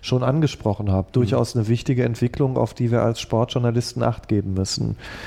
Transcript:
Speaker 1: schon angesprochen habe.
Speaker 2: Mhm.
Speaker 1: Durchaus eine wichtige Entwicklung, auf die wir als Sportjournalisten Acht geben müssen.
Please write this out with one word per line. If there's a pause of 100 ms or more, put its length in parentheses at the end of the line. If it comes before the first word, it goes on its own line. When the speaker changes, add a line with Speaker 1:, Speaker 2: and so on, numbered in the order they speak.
Speaker 1:
schon
angesprochen
habe.
Speaker 2:
Mhm.
Speaker 1:
Durchaus
eine
wichtige
Entwicklung,
auf
die
wir
als
Sportjournalisten
Acht
geben
müssen. (300)